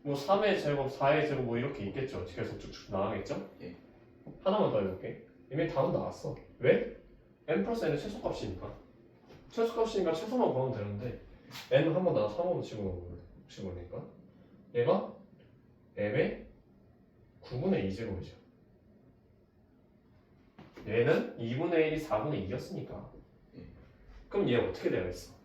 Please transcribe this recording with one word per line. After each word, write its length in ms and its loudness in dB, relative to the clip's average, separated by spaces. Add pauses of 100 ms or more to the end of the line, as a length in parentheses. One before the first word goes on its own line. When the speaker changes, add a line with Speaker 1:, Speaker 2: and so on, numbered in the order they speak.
Speaker 1:
뭐, 120 -2
삼의 460 4
제곱, 300 0
사의 380 4
제곱 160 0
뭐 140 0
이렇게 280 -2
있겠죠. 400 -4
계속 320 -6
쭉쭉 340 -14
나가겠죠? 580 -2 (100)
Speaker 2:
예. 160 -12 (680)
Speaker 1:
하나만 280 4
더 100 2
해볼게. 460 -6 (240)
이미 180 2
답은 240 2
나왔어. 440 -4 (240)
왜? 360 4 (520)
m 160 2
플러스 200 0
n의 140 2
최소값이니까. 760 -6 (760)
최소값이니까 600 2
최소만 400 2
구하면 240 2
되는데, 440 -6 (500)
n 220 6
한 120 2
번 100 4
나와서 220 2
삼 160 0
번 100 0
집어넣으면 560 -8 (260)
혹시 180 -14
모르니까. 400 -8 (720)
얘가 380 2 (840)
m의 500 0 (920)
구분의 480 0
이 60 -4
제곱이죠. 420 -8 (2500)
얘는 540 2
이분의 480 2
일이 100 0
사분의 480 -2
이였으니까. 640 -8 (460)
Speaker 2:
예. 60 -16 (680)
Speaker 1:
그럼 200 2
얘 80 6
어떻게 320 0
되어 200 0
있어? 260 -10 (100)